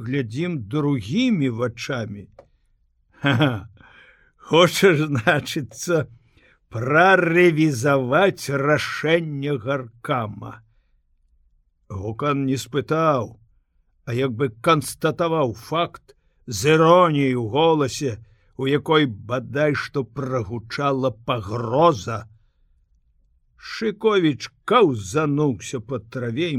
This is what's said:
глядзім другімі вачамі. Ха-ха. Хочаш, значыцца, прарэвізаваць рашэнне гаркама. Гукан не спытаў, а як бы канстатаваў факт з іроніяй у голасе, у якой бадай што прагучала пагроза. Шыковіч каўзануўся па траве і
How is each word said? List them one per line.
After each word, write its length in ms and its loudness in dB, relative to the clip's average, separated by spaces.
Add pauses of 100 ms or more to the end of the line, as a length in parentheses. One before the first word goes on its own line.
глядзім 540 -6 (100)
другімі 800 0 (120)
вачамі. 680 -8 (920)
Ха-ха. 460 0 (760)
Хочаш, 640 4
значыцца, 1000 -2 (640)
прарэвізаваць 1800 4
рашэнне 1080 -2
гаркама. 1040 -6 (1300)
Гукан 580 -4
не 100 -2
спытаў, 800 -2 (640)
а 140 -6
як 140 0
бы 180 -2 (160)
канстатаваў 880 0
факт 640 -8 (300)
з 280 2
іроніяй 640 6
у 100 -4
голасе, 720 0 (400)
у 80 -4
якой 400 2
бадай 720 -2
што 260 -6
прагучала 1080 -4
пагроза. 1120 -2 (1400)
Шыковіч 880 -2 (160)
каўзануўся 1200 0
па 160 -8
траве 480 -6
і 80 -4